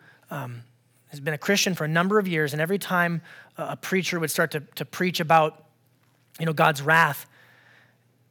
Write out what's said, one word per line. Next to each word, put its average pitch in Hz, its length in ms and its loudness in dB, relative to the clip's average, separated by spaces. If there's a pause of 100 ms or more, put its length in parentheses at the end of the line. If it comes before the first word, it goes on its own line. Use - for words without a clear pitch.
(300)
um, 123 340 -12 (460)
has 143 100 -16
been 147 140 -4
a 147 40 -4
Christian 202 380 0
for 156 100 -4
a - 20 -2
number 180 320 2
of 190 80 0
years, 156 240 0
and 151 100 -2
every 185 180 -2
time 170 420 0 (360)
a, 147 120 -8
a 135 60 -8
preacher 180 440 -4
would 156 120 -2
start 165 200 0
to, 151 80 -6 (160)
to 147 100 -8
preach - 340 -4
about, 156 440 2 (760)
you 160 60 -4
know, 160 80 0
God's 156 280 2
wrath, 151 460 2 (1040)